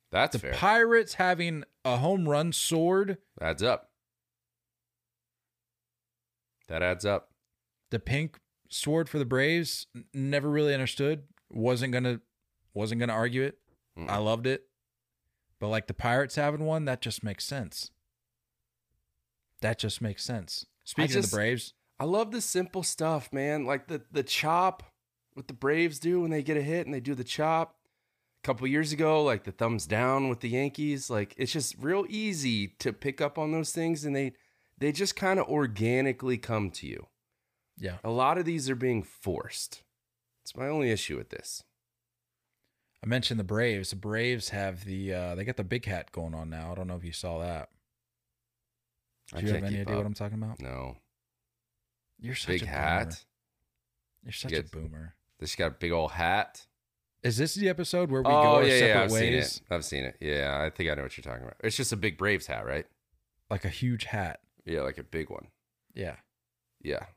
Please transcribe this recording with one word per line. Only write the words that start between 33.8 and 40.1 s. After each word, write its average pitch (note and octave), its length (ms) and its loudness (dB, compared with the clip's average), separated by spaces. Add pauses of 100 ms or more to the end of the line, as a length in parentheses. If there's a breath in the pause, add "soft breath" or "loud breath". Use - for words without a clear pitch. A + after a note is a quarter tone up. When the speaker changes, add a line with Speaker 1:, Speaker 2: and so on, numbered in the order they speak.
Speaker 1:
and C#3+ 120 -2
they, C3+ 180 -2 (460 soft breath)
they D3 120 2
just F#3 240 -2
kinda F#3+ 280 2
organically B2+ 960 2
come G#2+ 320 -2
to - 160 -10
you. G1+ 180 -10 (720)
Speaker 2:
Yeah. F2+ 260 -6
Speaker 1:
A A2+ 60 -4
lot C3 300 2
of E3+ 60 -2
these D#3+ 220 -2
are C3 80 0
being A#2 280 2
forced. - 800 -8 (600)